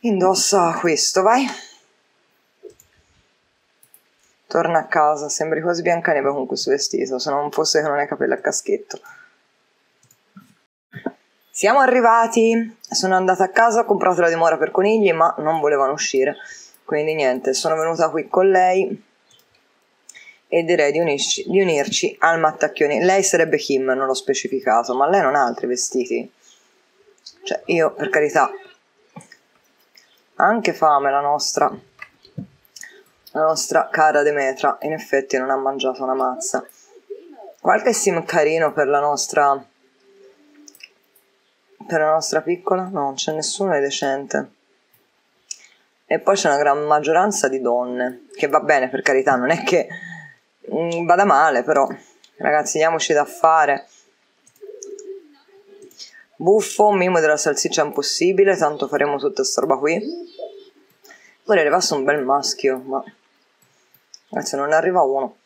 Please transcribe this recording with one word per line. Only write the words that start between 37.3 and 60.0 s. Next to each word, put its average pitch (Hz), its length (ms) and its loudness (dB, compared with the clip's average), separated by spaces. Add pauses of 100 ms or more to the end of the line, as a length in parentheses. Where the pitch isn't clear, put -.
Qualche 214 320 0
sim 170 320 -2
carino 160 480 0
per 147 140 0
la 143 140 0
nostra, 143 600 0 (2250)
per 165 140 -2
la 156 120 2
nostra 160 280 -2
piccola? 175 440 -2
No, 185 160 -8
non 139 140 -4
c'è 143 180 -6
nessuno 156 420 -4
di 143 60 2
decente. 139 720 -4 (1600)
E 156 140 -2
poi - 160 2
c'è 175 120 0
una 143 80 2
gran 147 300 2
maggioranza 156 600 2
di 131 120 -2
donne, 123 760 -4
che 156 140 -2
va 151 120 4
bene, 147 280 2
per 131 140 -6
carità, 135 340 2
non 123 140 -2
è 165 120 0
che, - 260 0 (840)
mm, 170 340 -4
vada 175 180 4
male, 151 380 4
però, 139 240 2 (500)
ragazzi, 151 420 0
diamoci 160 340 0
da 147 120 4
fare. 151 640 2 (2500)
Buffo, 208 580 2
mimo 180 280 2
della 156 160 4
salsiccia 151 480 -2
impossibile, 180 720 2
tanto 151 320 -2
faremo 143 300 0
tutta 135 260 -2
sta - 160 -4
roba 135 160 0
qui. 156 240 -2 (1400)